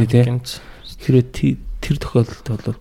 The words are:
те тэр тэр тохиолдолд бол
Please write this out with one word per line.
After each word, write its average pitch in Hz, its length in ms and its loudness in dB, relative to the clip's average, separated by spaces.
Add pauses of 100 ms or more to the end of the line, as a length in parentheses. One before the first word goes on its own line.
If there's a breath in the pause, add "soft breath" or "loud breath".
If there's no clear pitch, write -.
те 123 160 6 (800 loud breath)
тэр 131 160 6 (640)
тэр 143 160 -2
тохиолдолд - 480 -2
бол 113 340 -6